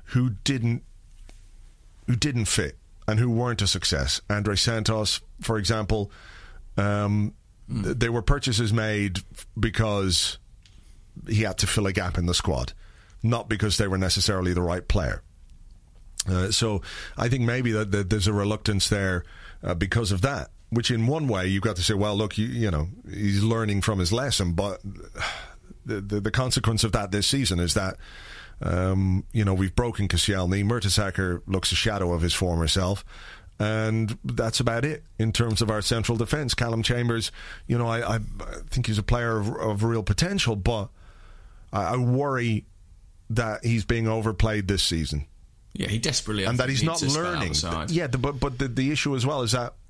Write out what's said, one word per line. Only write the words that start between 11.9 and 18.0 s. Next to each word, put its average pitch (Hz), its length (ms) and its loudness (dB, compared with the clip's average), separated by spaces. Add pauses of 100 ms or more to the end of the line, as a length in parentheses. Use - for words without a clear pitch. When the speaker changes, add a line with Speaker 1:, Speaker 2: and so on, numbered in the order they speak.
Speaker 1:
gap 90 240 -2
in 87 80 2
the 87 80 2
squad, 65 400 0 (500)
not 117 240 0
because 104 300 0
they 104 100 2
were 95 100 0
necessarily 92 540 2
the 87 100 2
right 87 240 0
player. 73 380 0 (1080)
Uh, 92 220 2
so 107 300 2 (360)
I 117 120 0
think 127 140 2
maybe 120 280 2
that, 107 200 0
that 101 180 2